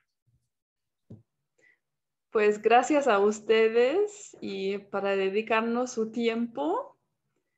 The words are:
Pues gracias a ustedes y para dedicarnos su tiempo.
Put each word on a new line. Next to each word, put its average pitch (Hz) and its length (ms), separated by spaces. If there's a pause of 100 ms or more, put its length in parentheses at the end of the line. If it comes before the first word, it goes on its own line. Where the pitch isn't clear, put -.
(2250)
Pues 208 320
gracias 262 440
a 208 120
ustedes 226 1200
y 196 380
para 196 360
dedicarnos 226 760
su 220 180
tiempo. 240 880 (600)